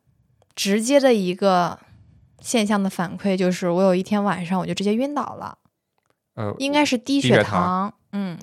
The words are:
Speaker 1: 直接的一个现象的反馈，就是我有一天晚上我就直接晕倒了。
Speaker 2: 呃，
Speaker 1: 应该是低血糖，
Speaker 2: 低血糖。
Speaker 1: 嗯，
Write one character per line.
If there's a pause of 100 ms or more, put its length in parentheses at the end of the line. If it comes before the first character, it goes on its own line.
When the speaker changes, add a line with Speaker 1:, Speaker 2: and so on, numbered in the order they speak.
(540)
Speaker 1:
直
接
的
一
个 (600)
现
象
的
反
馈，
就
是
我
有
一
天
晚
上
我
就
直
接
晕
倒
了。 (760)
Speaker 2:
呃，
Speaker 1:
应
该
是
低
血
糖，
Speaker 2:
低
血
糖。 (180)
Speaker 1:
嗯，